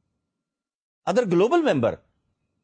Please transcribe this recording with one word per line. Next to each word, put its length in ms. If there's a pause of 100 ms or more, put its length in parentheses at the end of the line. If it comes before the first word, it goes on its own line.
(1080)
other 180
global 440
member، 220 (720)